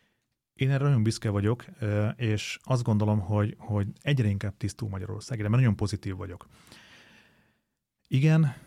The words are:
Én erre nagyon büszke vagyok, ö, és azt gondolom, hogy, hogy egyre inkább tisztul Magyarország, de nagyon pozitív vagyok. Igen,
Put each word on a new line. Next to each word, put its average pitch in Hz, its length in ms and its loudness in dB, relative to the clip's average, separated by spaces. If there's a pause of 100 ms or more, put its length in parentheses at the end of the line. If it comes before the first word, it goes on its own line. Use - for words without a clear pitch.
(540)
Én 135 160 0
erre 139 140 0
nagyon 135 180 4
büszke 110 280 0
vagyok, 104 340 0 (140)
ö, 104 300 0
és 107 540 -4
azt 123 200 0
gondolom, 107 380 2
hogy, 104 380 0
hogy 101 280 -2 (140)
egyre 127 280 0
inkább 98 280 -2
tisztul 107 320 -8
Magyarország, 101 540 -8
de 104 60 -2
nagyon 117 280 4
pozitív 98 400 -4
vagyok. 92 300 -12 (1600)
Igen, 156 460 4 (120)